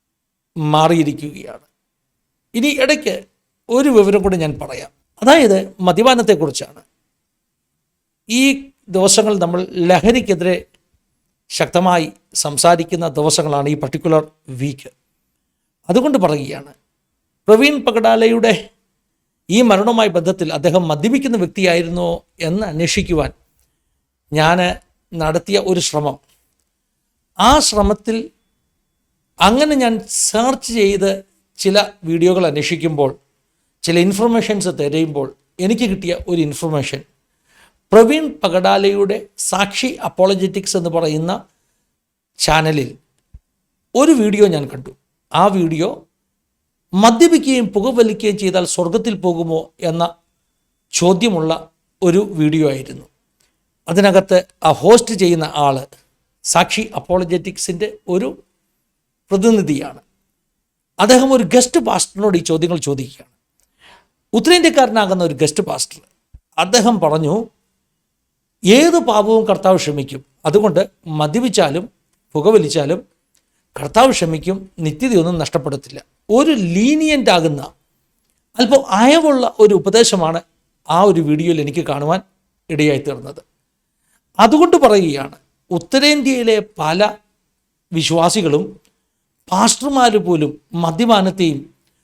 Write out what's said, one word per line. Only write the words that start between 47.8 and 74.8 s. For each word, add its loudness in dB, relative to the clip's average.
ചെയ്താൽ -2
സ്വർഗത്തിൽ -2
പോകുമോ -2
എന്ന -2
ചോദ്യമുള്ള 2
ഒരു 2
വീഡിയോ 0
ആയിരുന്നു. -14
അതിനകത്ത് 4
ആ 4
ഹോസ്റ്റ് 4
ചെയ്യുന്ന 0
ആള് -2
സാക്ഷി 0
അപ്പോളജറ്റിക്സിൻ്റെ -4
ഒരു -2
പ്രതിനിധിയാണ്. 0
അദ്ദേഹം 4
ഒരു 0
ഗസ്റ്റ് 2
പാസ്റ്ററിനോട് -2
ഈ -16
ചോദ്യങ്ങൾ -2
ചോദിക്കുകയാണ്. -10
ഉത്തരേന്ത്യക്കാരനാകുന്ന 2
ഒരു -6
ഗസ്റ്റ് 0
പാസ്റ്റർ, -10
അദ്ദേഹം 2
പറഞ്ഞു, 0
"ഏത് 4
പാപവും 2
കർത്താവ് 2
ക്ഷമിക്കും, -8
അതുകൊണ്ട് 2
മദ്യപിച്ചാലും -2
പുകവലിച്ചാലും 0
കർത്താവ് 2
ക്ഷമിക്കും, -4